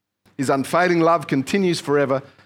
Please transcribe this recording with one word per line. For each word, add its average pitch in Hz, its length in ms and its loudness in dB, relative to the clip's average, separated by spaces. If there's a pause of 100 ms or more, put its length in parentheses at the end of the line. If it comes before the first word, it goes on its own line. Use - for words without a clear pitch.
(380)
His 127 120 -2
unfailing 165 520 2
love 165 260 2
continues 170 540 -2
forever, 139 420 0 (220)